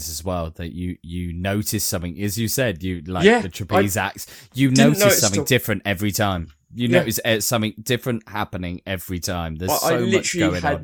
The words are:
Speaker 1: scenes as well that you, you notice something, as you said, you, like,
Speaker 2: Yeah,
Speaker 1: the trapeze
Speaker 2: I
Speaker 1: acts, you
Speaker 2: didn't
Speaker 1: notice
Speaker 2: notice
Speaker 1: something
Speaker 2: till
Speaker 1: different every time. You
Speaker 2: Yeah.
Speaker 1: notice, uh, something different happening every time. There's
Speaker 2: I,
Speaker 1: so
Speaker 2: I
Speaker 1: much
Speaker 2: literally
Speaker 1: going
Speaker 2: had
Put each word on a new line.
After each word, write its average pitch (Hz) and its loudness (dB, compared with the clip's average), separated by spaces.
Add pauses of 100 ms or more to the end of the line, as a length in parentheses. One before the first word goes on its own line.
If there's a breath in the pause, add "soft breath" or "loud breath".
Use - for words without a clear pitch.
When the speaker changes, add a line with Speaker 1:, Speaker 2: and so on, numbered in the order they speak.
Speaker 1:
scenes - -10
as 80 -10
well 87 -4
that 85 -10
you, 90 -6
you 87 -6
notice 98 -2
something, 87 -4
as 104 -2
you 113 -2
said, 104 -2
you, 90 -4
like, 92 -2
Speaker 2:
Yeah, 226 8
Speaker 1:
the 196 -4
trapeze 107 0
Speaker 2:
I 98 0
Speaker 1:
acts, - -10 (260 loud breath)
you 131 4
Speaker 2:
didn't 131 4 (100)
Speaker 1:
notice 147 4
Speaker 2:
notice 202 6
Speaker 1:
something 101 2
Speaker 2:
till 143 0
Speaker 1:
different 113 0
every 101 0
time. 95 0 (260)
You 120 -2
Speaker 2:
Yeah. 127 6
Speaker 1:
notice, 113 -2
uh, 113 2
something 110 0
different 120 -4
happening 92 -6
every 92 -6
time. 85 -4
There's 87 -4
Speaker 2:
I, 147 0
Speaker 1:
so - -2 (100)
Speaker 2:
I 120 0
Speaker 1:
much - 0 (240)
Speaker 2:
literally 170 0
Speaker 1:
going 175 -4
Speaker 2:
had 147 0